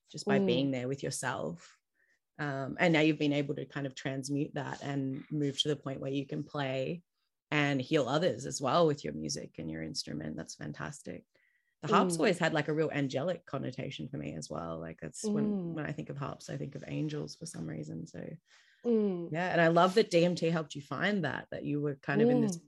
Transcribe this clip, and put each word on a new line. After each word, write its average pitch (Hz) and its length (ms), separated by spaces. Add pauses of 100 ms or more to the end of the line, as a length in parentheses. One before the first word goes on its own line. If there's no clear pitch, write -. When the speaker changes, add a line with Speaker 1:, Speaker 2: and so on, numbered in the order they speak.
(100)
Speaker 1:
just - 160
by 202 140
Speaker 2:
Mm. 196 60
Speaker 1:
being 139 240
there 127 180
with 143 140
yourself. 147 760 (600)
Um, 135 420
and 170 120
now 151 80
you've 156 180
been 147 140
able 143 240
to 139 100
kind 139 200
of 131 80
transmute 139 600
that 135 280
and 139 480
move 143 300
to - 80
the 147 80
point 139 240
where 135 100
you 139 160
can 151 160
play 139 600 (480)
and 143 300
heal 131 280
others 143 380
as 139 140
well 147 260
with 147 180
your 76 80
music 76 460
and 80 120
your 80 120
instrument. - 540
That's - 180
fantastic. - 720 (580)
The 147 60
harp's 180 280
Speaker 2:
Mm. 160 40
Speaker 1:
always 180 180
had, 160 160
like, 151 140
a 156 60
real 156 180
angelic 139 540
connotation 135 640
for - 100
me - 160
as 76 140
well. 82 320
Like, 82 200
that's - 240
when, 214 280
Speaker 2:
Mm. 170 220
Speaker 1:
when 156 120
I 156 60
think - 180
of 143 60
harps, - 320
I 151 80
think 143 200
of - 100
angels 151 500
for 165 100
some 165 200
reason. 160 400
So 170 180 (600)
Speaker 2:
Mm. 202 480
Speaker 1:
yeah. 175 180
And 170 100
I 165 80
love 175 260
that 214 160
D 170 140
M 180 120
T 165 120
helped 160 280
you 143 60
find 175 420
that, - 260
that - 140
you 147 160
were 147 160
kind 202 260
of 240 80
in 247 100
this 196 160
Speaker 2:
Mm. 165 120